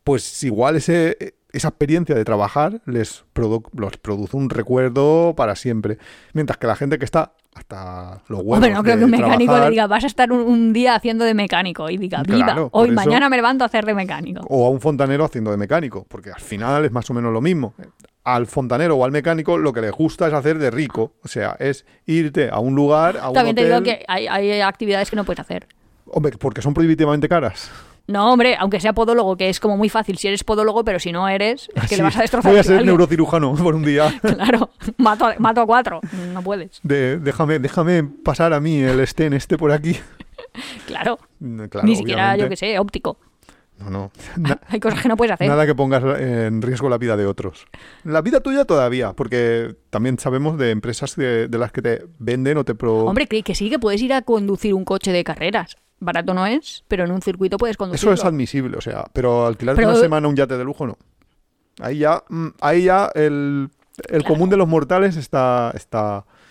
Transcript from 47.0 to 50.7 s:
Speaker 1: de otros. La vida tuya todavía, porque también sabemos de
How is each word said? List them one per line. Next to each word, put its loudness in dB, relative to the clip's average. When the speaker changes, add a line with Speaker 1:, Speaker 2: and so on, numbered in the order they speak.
Speaker 1:
de 0
otros. -6
La -2
vida 2
tuya 0
todavía, 0
porque -2
también -2
sabemos -2
de 0